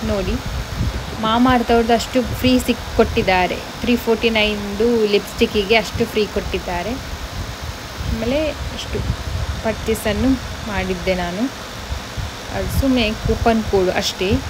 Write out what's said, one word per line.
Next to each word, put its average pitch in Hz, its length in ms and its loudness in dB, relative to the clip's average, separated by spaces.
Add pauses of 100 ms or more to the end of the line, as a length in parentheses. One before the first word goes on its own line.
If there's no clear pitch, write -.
ನೋಡಿ, 202 280 0 (880)
ಮಾಮಾ 240 320 6
ಅರ್ತ್ 240 180 4
ಅವ್ರದ್ದು 233 200 4
ಅಷ್ಟು 233 460 0
ಫ್ರೀ 254 200 4
ಸಿಕ್ - 380 -2
ಕೊಟ್ಟಿದ್ದಾರೆ, 185 600 4 (240)
ತ್ರೀ 233 160 2
ಫೋರ್ಟಿ 226 340 2
ನೈನ್ದು 214 760 2
ಲಿಪ್‌ಸ್ಟಿಕ್ಕಿಗೆ 202 720 2
ಅಷ್ಟು 220 300 0
ಫ್ರೀ 214 280 0
ಕೊಟ್ಟಿದ್ದಾರೆ. 185 580 -4
ಆಮೇಲೆ - 1600 -4
ಇಷ್ಟು - 480 -8 (680)
ಪರ್ಚೇಸನ್ನು 220 640 0 (380)
ಮಾಡಿದ್ದೆ 185 460 0
ನಾನು, 180 280 -2 (1160)
ಅದು 190 220 0
ಸುಮ್ಮನೆ 254 300 4
ಕೂಪನ್ 226 520 2
ಕೋಡ್ 185 280 4
ಅಷ್ಟೇ 196 420 0 (180)